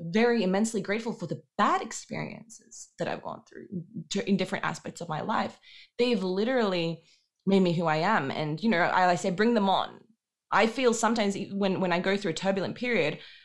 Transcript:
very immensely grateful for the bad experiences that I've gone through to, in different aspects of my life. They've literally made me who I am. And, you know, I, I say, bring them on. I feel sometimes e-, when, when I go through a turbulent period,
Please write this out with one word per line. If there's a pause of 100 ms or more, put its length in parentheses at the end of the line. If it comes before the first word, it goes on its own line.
very
immensely
grateful
for
the (160)
bad
experiences
that
I've
gone
through (440)
to,
in
different
aspects
of
my
life. (400)
They've
literally (420)
made
me
who
I
am.
And,
you
know,
I,
I
say,
bring
them
on. (500)
I
feel
sometimes
e-,
when,
when
I
go
through
a
turbulent
period, (260)